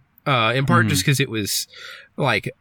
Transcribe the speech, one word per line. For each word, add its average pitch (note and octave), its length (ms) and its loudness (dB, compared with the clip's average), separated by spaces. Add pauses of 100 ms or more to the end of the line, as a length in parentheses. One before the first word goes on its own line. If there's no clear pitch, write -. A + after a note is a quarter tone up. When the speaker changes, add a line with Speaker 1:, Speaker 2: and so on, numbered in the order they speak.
(260)
Speaker 1:
Uh, A#2 300 2
in C3+ 100 0
part F3 160 4
Speaker 2:
Mm-hmm. D#3+ 80 2
Speaker 1:
just C#3+ 160 0
'cause C3+ 140 2
it C3+ 100 -2
was, G#2+ 380 -4 (500)
like, B2 320 0 (120)